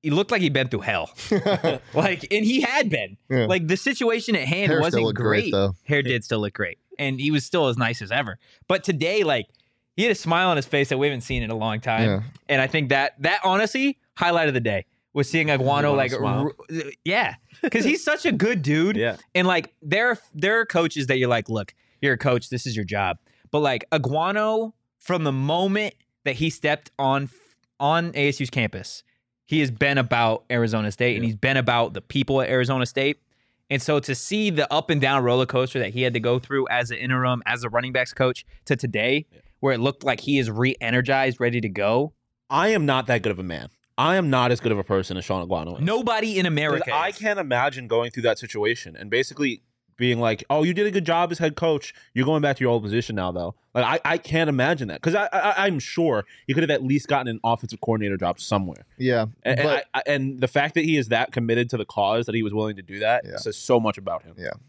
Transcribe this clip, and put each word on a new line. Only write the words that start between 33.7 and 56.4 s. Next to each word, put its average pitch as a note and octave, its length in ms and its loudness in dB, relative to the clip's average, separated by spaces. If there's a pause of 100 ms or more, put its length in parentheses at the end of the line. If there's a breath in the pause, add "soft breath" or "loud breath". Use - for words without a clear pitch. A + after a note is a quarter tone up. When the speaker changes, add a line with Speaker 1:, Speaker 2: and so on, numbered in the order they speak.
Speaker 1:
And C3+ 100 -2
so D3+ 180 2
to C3+ 140 -4
see G#3 380 0
the D3+ 200 0
up D#3 200 0
and D3 100 2
down C3+ 220 2
roller B2 240 4
coaster B2+ 320 -2
that G#2 120 -2
he B2 120 -2
had B2+ 100 2
to A#2+ 60 0
go A#2+ 200 2
through C3+ 300 -2
as B2 220 0
an A2+ 60 -6
interim, B2+ 500 0
as A#2+ 160 -6
a A#2+ 60 -6
running B2 220 -2
backs B2+ 220 -2
coach, B2+ 320 -2 (200 soft breath)
to - 100 0
today, B2 560 -2
Speaker 3:
Yeah. - 80 -20 (200 soft breath)
Speaker 1:
where C3+ 140 0
it A#2 60 -2
looked C3+ 240 -2
like C3 180 -2
he C#3+ 160 0
is A2+ 140 0
re-energized, B2+ 880 0
ready A#2+ 220 0
to G#2+ 80 -4
go. A2 440 0 (360)
Speaker 3:
I D#3+ 200 2
am F#3 160 0
not C3 220 0
that A#2+ 160 2
good G#2+ 80 -2
of F2+ 80 -4
a F#2 40 -8
man. D#2+ 260 -10 (280)
I D#3+ 200 2
am E3+ 120 2
not B2 220 2
as A#2 80 2
good A2+ 120 -2
of G#2 60 2
a G2 60 -4
person F#2+ 340 -2
as F2+ 80 -8
Sean F#2+ 220 -2
Aguano E2+ 320 -4
is. - 40 -2
Speaker 1:
Nobody A3 560 0
in F3+ 60 2
America D3+ 400 0
Speaker 3:
'Cause - 80 -4
I E3 160 0
Speaker 1:
is. G#3 80 -10
Speaker 3:
can't G#3 220 -2
imagine B2+ 480 0
going A#2 240 0
through A#2 120 -6
that A2+ 160 2
situation G#2 560 -4
and G2+ 140 -14
basically C3 520 -2 (360)
being A#2+ 240 2
like, A2+ 280 0
"Oh, D3+ 140 2
you F3 100 2
did G#3 140 0
a G#3 40 0
good F#3 140 0
job E3+ 240 2
as E3+ 100 -6
head D#3 180 -2
coach. D#3 360 -2 (200 loud breath)
You're B2+ 120 0
going D#3 160 2
back C#3 140 2
to - 80 -6
your B2 80 4
old A#2 120 2
position A2 340 -2
now, F#2 160 -2
though." F2 220 -6 (180)
Like, B2 320 2
I, D3 80 2
I - 40 0
can't D#3+ 320 0
imagine C3+ 380 0
that. D#2 140 -8
'Cause E3 120 0
I, G#3 200 0
I, F#3+ 340 2
I'm E3 120 0
sure C3 440 0 (240 loud breath)